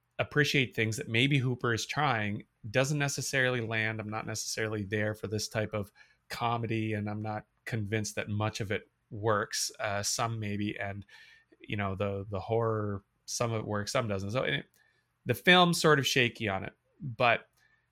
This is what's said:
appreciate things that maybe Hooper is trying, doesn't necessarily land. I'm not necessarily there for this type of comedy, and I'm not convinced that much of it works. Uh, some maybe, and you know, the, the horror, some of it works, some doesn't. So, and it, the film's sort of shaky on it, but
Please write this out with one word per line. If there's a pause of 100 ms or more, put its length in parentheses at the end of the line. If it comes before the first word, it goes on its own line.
(200)
appreciate
things
that
maybe
Hooper
is
trying, (260)
doesn't
necessarily
land.
I'm
not
necessarily
there
for
this
type
of (400)
comedy,
and
I'm
not (180)
convinced
that
much
of
it (200)
works.
Uh,
some
maybe,
and (640)
you
know,
the,
the
horror, (220)
some
of
it
works,
some
doesn't.
So,
and
it, (600)
the
film's
sort
of
shaky
on
it, (280)
but (440)